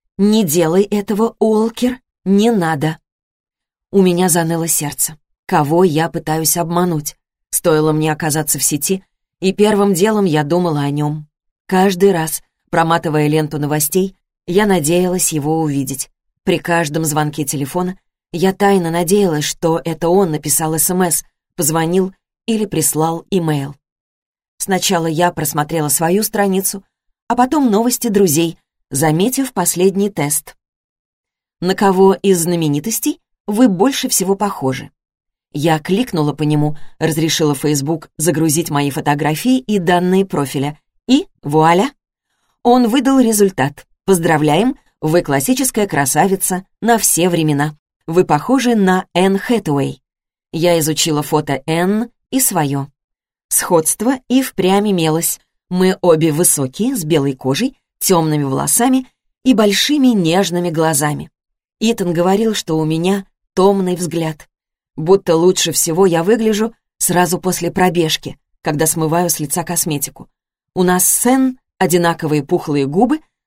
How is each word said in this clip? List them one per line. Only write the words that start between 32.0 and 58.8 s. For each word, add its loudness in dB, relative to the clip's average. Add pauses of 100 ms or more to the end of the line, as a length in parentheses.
из 2
знаменитостей -2 (280)
вы 4
больше 0
всего 0
похожи?» -6 (600)
Я 0
кликнула -2
по -4
нему, 0 (240)
разрешила 0
Facebook -4
загрузить 0
мои -2
фотографии 0
и -2
данные 2
профиля. -6 (300)
И 0 (160)
вуаля! 2 (720)
Он 4
выдал 2
результат. 2 (200)
Поздравляем, 2 (240)
вы 0
классическая -2
красавица 0 (160)
на 2
все 0
времена. 0 (300)
Вы 2
похожи 0
на 2
Энн 2
Хэтэуэй. -2 (520)
Я 2
изучила -2
фото -2
Энн -2 (180)
и 0
своё. -2 (640)
Сходство 0 (140)
и 2
впрямь 0
имелось. -2 (300)
Мы 0
обе 4
высокие, -2
с -6
белой 0
кожей, -4 (220)
тёмными 0
волосами 0 (380)